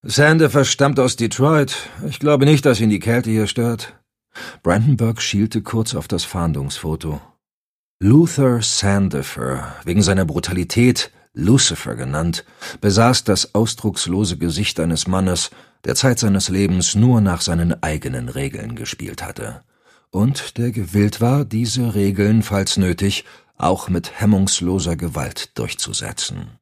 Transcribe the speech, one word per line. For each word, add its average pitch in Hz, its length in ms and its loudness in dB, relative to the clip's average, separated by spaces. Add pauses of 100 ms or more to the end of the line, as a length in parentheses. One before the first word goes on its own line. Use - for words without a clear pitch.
„Sandifer 147 600 4
stammt 139 360 2
aus 123 160 2
Detroit. 135 600 2 (320)
Ich - 120 -10
glaube 147 240 4
nicht, 147 200 6
dass 120 160 4
ihn 113 80 4
die 101 120 2
Kälte 113 300 -2
hier 110 180 2
stört.“ 117 460 -4 (680)
Brandon 110 340 4
Burke 113 240 0
schielte 107 400 0
kurz 110 360 -4
auf 76 100 -6
das 90 160 -4
Fahndungsfoto. 78 960 -4 (800)
Luther 127 640 4
Sandifer, 73 1120 -2 (100)
wegen 90 180 2
seiner 95 220 2
Brutalität 90 840 0 (240)
Lucifer 82 640 0
genannt, 76 480 -4 (360)
besaß 113 440 4
das - 320 -2
ausdruckslose 98 840 -2
Gesicht 85 400 -4
eines 82 300 -2
Mannes, 92 420 0 (340)
der - 120 -2
Zeit 123 240 2
seines 98 280 0
Lebens 92 460 0
nur 117 260 6
nach 92 200 2
seinen 85 420 -2
eigenen 78 460 -6
Regeln 120 480 -8
gespielt - 480 -12
hatte - 380 -14 (480)
und 120 480 -2
der 120 120 0
gewillt 104 500 0
war, 131 240 2
diese 113 520 -2
Regeln, 101 480 2
falls 98 320 -2
nötig, 98 480 0 (320)
auch - 320 -2
mit - 320 -4
hemmungsloser 92 720 2
Gewalt 73 640 -8
durchzusetzen. 52 1040 -8